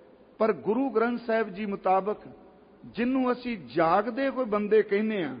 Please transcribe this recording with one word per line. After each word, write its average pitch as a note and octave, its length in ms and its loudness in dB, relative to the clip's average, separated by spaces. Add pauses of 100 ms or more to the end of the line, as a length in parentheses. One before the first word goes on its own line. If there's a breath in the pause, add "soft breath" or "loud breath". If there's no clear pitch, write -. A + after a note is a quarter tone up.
(380)
ਪਰ A3 140 4
ਗੁਰੂ A3 380 -2
ਗ੍ਰੰਥ A#3 360 0
ਸਾਹਿਬ A3+ 220 0
ਜੀ G3+ 180 -8
ਮੁਤਾਬਕ F#3+ 500 0 (680)
ਜਿਹਨੂੰ B3 460 0
ਅਸੀਂ A#3+ 260 -6 (160)
ਜਾਗਦੇ G#3 560 2
ਕੋਈ B3+ 140 -2
ਬੰਦੇ G#3 380 2
ਕਹਿੰਦੇ G#3 420 0
ਆ, B2+ 160 -6